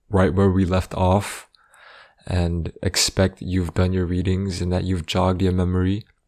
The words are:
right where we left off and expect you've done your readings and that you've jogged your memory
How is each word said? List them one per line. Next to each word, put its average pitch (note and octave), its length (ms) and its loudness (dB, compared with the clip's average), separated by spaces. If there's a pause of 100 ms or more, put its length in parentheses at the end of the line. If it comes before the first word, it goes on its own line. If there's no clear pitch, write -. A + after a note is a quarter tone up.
right F#2 240 2
where G2 160 4
we F#2+ 160 2
left F#2 300 -2
off F#2+ 540 0 (760)
and E2+ 460 -2 (100)
expect - 600 -2
you've F2+ 320 -2
done F2+ 200 0
your F#2 120 0
readings F#2 560 -2
and F2 100 -2
that F2+ 120 0
you've F#2 220 -2
jogged F#2 360 0
your F#2 100 2
memory F#2 540 0 (220)